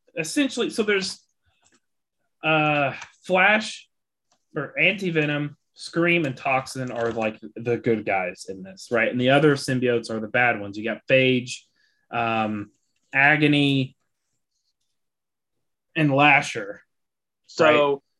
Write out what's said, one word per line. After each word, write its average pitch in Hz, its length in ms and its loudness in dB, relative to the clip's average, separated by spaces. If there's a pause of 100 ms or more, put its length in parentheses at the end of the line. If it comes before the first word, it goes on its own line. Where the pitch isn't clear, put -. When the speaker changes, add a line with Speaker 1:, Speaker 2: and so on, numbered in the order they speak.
(180)
Speaker 1:
essentially. 233 520 -2
So 226 120 -2
there's, 196 380 -2 (1200)
uh, 151 520 0 (300)
Flash 202 640 0 (640)
or 135 240 -8
Anti-Venom, 156 800 -2 (180)
Scream, 170 500 0
and 127 120 -4
Toxin 131 540 -4
are, 117 220 -4
like, 110 260 -4 (180)
the 117 200 -2
good 110 300 -2
guys 92 420 -4
in 95 140 -14
this, 95 280 -18
right? 113 200 2
And 123 100 -2
the 127 100 4
other 147 260 6
symbiotes 123 540 -2
are 110 100 -6
the 110 80 -10
bad 120 320 0
ones. 104 180 -12
You 107 60 -8
got 110 240 -6
Phage, 127 500 2 (520)
um, 110 600 -4 (420)
Agony, 143 800 2 (2000)
and 151 200 2
Lasher. 139 680 2 (640)
Speaker 2:
So - 180 0
Speaker 1:
Right? 147 340 4 (220)